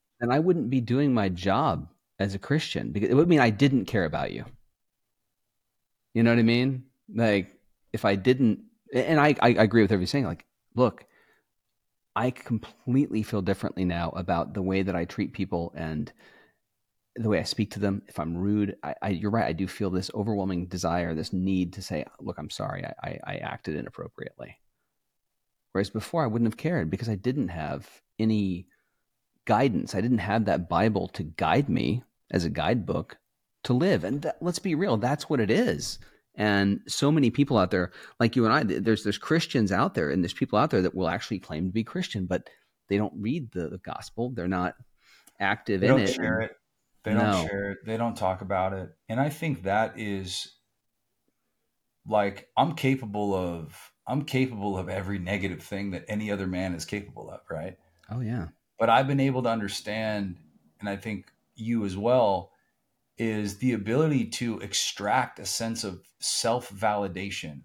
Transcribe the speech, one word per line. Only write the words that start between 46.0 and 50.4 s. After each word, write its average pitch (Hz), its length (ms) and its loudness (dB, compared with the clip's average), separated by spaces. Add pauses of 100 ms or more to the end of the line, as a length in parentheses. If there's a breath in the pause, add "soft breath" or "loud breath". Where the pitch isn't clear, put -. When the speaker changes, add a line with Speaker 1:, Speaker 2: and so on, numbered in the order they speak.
Speaker 1:
it. 95 80 2
Speaker 2:
share 110 320 -2
Speaker 1:
And 107 100 -6
Speaker 2:
it. - 60 -20 (460)
They 107 100 0
don't 110 180 4
Speaker 1:
No. 90 160 2
Speaker 2:
share 101 240 -4
it. - 140 -14
They 113 120 -4
don't 117 180 -2
talk 92 260 -2
about 95 320 -2
it. 95 160 -8 (200)
And 113 100 -2
I 147 100 2
think 147 340 -6
that 107 360 0
is, 95 540 -6 (1500)